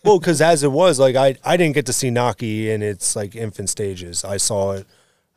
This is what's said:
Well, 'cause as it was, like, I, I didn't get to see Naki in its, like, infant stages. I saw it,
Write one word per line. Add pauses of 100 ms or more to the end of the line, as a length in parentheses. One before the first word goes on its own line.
Well,
'cause
as
it
was,
like,
I,
I
didn't
get
to
see
Naki
in
its,
like,
infant
stages.
I
saw
it, (500)